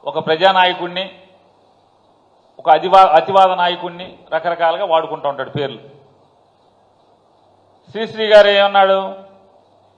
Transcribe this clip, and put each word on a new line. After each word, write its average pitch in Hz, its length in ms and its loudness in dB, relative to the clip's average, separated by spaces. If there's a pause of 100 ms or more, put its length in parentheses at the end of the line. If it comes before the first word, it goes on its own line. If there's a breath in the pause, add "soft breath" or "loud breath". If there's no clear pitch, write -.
ఒక 151 220 -8
ప్రజానాయకుడిని, 185 920 0 (1400)
ఒక 165 120 -4
అతివా-, 180 380 4
అతివాద 185 420 2
నాయకుడిని 180 680 -8 (160)
రకరకాలుగా 170 500 -4
వాడుకుంటూ 156 440 -4
ఉంటాడు 135 220 -10
పేర్లు. 135 280 -10 (2000)
శ్రీశ్రీ 220 360 -8
గారు 208 220 6
ఏమన్నాడు? 196 680 2 (840)